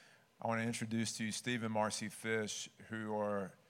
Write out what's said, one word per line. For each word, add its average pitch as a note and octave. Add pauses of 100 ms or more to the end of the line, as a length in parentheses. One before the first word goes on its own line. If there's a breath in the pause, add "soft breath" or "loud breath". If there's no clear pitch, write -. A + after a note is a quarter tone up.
(420 soft breath)
I A2+
wanna A2+
introduce A2+
to A#2
you A2
Steve B2
and A2+
Marcy G#2+
Fish, A2 (220)
who A2
are G#2 (160 loud breath)